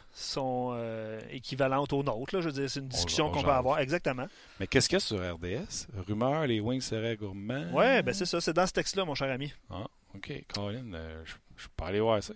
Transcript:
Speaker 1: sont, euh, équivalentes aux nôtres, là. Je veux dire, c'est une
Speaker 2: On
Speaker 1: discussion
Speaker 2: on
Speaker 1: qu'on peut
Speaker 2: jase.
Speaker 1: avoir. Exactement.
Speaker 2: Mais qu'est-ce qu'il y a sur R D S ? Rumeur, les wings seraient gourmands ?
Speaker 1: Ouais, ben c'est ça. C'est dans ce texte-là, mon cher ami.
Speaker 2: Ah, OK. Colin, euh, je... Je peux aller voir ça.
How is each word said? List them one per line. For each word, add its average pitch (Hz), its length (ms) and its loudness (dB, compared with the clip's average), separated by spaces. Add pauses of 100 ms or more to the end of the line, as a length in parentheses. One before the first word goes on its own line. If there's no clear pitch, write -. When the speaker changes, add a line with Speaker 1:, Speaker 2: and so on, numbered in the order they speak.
(120)
Speaker 1:
sont, 127 600 -4
euh, 113 480 -6 (100)
équivalentes 135 640 0
aux 139 100 4
nôtres, 131 320 -2
là. 190 60 4
Je 165 80 0
veux 151 40 0
dire, 135 180 -2
c'est 139 100 -4
une 135 60 -8
Speaker 2:
On - 20 -8
Speaker 1:
discussion 139 380 2
Speaker 2:
on - 40 0
Speaker 1:
qu'on 143 120 2
peut 143 60 4
Speaker 2:
jase. 135 100 6
Speaker 1:
avoir. 127 220 4
Exactement. 135 460 0 (320)
Speaker 2:
Mais 95 80 -2
qu'est-ce - 220 6
qu'il - 80 4
y - 0 -
a - 40 4
sur - 180 0
R 90 200 -2
D 87 200 -4 (100)
S ? - 180 -8 (220)
Rumeur, 131 380 2
les 113 140 2
wings 123 200 0
seraient 113 360 -2
gourmands ? 107 580 -6
Speaker 1:
Ouais, 226 280 6
ben 123 120 2
c'est 180 100 -2
ça. 175 160 0
C'est 165 140 0
dans 180 120 6
ce 175 60 -2
texte-là, 190 320 0
mon 151 100 -2
cher 135 160 0
ami. 135 220 -4 (160)
Speaker 2:
Ah, 90 160 -8 (300)
OK. 98 300 -10 (100)
Colin, 101 400 -6
euh, 80 320 -10
je... - 80 -14 (240)
Je - 80 -16 (100)
peux - 80 -6
aller 98 160 0
voir 110 220 4
ça. - 140 -10